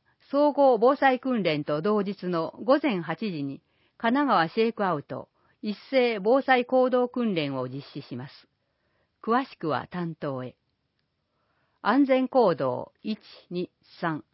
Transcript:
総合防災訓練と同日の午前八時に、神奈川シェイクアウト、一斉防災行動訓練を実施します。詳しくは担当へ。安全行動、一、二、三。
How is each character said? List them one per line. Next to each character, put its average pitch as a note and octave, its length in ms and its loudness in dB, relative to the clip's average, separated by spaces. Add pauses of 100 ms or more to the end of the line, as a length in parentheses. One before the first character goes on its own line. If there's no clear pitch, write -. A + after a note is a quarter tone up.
(320)
総 D4 200 2
合 C4+ 260 4
防 B3 180 4
災 C4 240 2
訓 B3 240 -2
練 D3+ 200 0
と D3+ 180 -2
同 G#3 200 0
日 F#3+ 240 -6
の E3+ 280 -2 (100)
午 C4 180 4
前 G#3+ 200 0
八 E3 300 -6
時 D3+ 120 -6
に、 C#3 180 -8 (360)
神 A#3 200 0
奈 C#4+ 100 0
川 F3 220 2
シ - 120 -2
ェ A3+ 60 2
イ A#3 60 -4
ク G3+ 120 -4
ア F3 100 0
ウ C#3+ 80 -6
ト、 - 260 -12 (320)
一 G#3+ 160 -6 (140)
斉 A#3+ 280 2
防 A#3 220 2
災 B3+ 240 2
行 B3+ 240 2
動 B3 180 0
訓 A#3+ 260 -2
練 C#3+ 240 -2
を B2+ 120 -4
実 C#3 140 -10 (100)
施 D3 80 -12
し C3 160 -12
ま C#3 100 -12
す。 - 60 -20 (880)
詳 B3 240 0
し - 120 -20
く D#3+ 120 -4
は B2+ 200 -2
担 E3+ 260 -6
当 C3+ 280 -6
へ。 B2 120 -14 (1300)
安 C4 200 4
全 C4 240 2
行 G#3+ 260 4
動、 B2+ 460 -4
一、 G#3+ 180 -8 (300)
二、 F3+ 200 -6 (300)
三。 D#3+ 240 -4 (100)